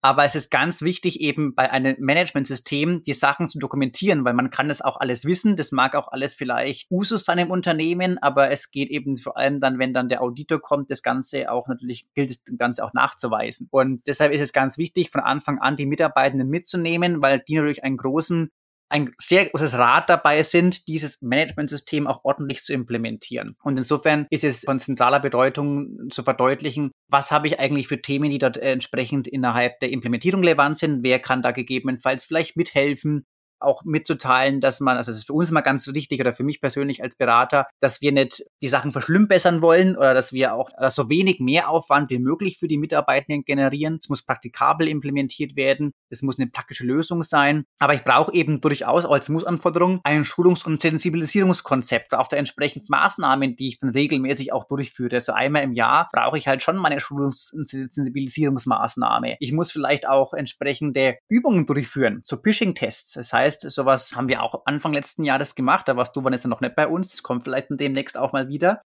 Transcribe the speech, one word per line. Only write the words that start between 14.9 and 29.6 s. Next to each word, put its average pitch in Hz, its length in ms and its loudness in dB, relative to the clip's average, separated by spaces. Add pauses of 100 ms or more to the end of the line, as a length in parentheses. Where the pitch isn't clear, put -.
von - 100 -2
Anfang 139 380 -2
an 143 160 0
die 139 120 -4
Mitarbeitenden 139 640 2
mitzunehmen, 170 720 0
weil 139 280 4
die 156 80 0
natürlich 147 260 0
einen 135 140 -2
großen, 156 540 -2 (400)
ein 147 280 0
sehr 190 260 4
großes 143 320 -2
Rad 123 320 6
dabei 151 340 4
sind, 175 460 2
dieses 156 320 -6
Managementsystem 147 840 -2
auch 135 180 -4
ordentlich 139 400 -4
zu - 80 -6
implementieren. 113 920 -6
Und 139 140 -2
insofern 147 540 2
ist 151 140 -2
es 131 200 0
von 135 160 -2
zentraler 139 400 2
Bedeutung 135 880 -2
zu 135 140 -8
verdeutlichen, 135 680 0 (160)
was 139 240 2
habe 151 180 2
ich 156 120 -2
eigentlich 139 260 0
für 139 140 -4
Themen, 143 300 -2
die 139 80 -2
dort, 127 180 0
äh, 135 160 0
entsprechend 127 560 -4
innerhalb 123 520 0